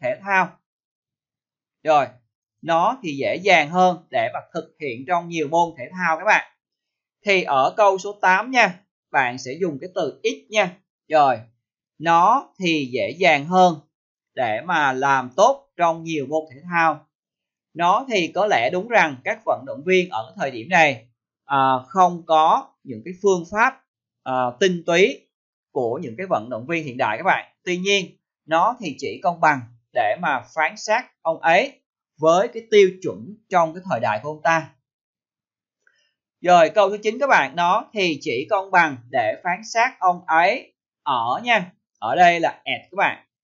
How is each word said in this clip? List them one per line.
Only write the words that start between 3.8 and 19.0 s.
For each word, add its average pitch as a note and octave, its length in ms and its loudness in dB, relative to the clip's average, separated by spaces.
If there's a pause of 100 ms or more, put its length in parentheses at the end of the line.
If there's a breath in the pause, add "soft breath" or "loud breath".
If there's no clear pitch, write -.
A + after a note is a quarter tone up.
để A#2+ 240 -2
mà D#3+ 60 -8 (140)
thực D#3+ 260 -12
hiện C3+ 260 -10
trong F3 220 -2
nhiều E3 200 -4
môn E3 300 0
thể B2 140 -14
thao F3 260 -2
các F3 60 -10
bạn. G3 280 2 (720)
Thì F#3+ 180 2
ở C#3 340 0
câu - 220 4
số G3+ 220 -12
tám G3+ 300 2
nha, A3 300 2 (300)
bạn B2+ 280 -2
sẽ C3 220 -10
dùng D#3+ 200 -4
cái F#3 140 -14
từ D#3 280 -6
ít B3 280 -6
nha. G3+ 260 -2 (320)
Rồi, C#3+ 300 2 (600)
nó F3+ 500 2 (100)
thì D#3+ 340 -2
dễ A2 260 -4
dàng D#3 280 2
hơn F3+ 280 4 (600)
để A2+ 300 -2
mà D3 280 0
làm C3 440 0
tốt - 400 2
trong E3 280 0
nhiều D#3 240 -6
môn D#3 140 -2 (120)
thể C3+ 60 -20 (100)
thao. E3 360 0 (680)
Nó F#3 340 2
thì F#3+ 260 -2
có G#3 120 0
lẽ C3+ 260 2
đúng F#3 160 -4
rằng F3 360 2